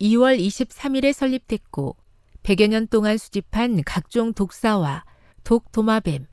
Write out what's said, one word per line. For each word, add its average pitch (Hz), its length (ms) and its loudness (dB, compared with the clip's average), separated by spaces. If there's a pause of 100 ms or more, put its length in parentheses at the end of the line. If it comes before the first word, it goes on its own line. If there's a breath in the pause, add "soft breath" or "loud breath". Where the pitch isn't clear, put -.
이월 233 400 4
이십삼 208 560 -4
일에 277 160 2
설립됐고 254 840 -4 (460)
백여 202 260 4
년 220 180 0
동안 214 320 0
수집한 214 640 -2
각종 226 500 -4
독사와 185 720 -2 (380 soft breath)
독도마뱀, 214 920 0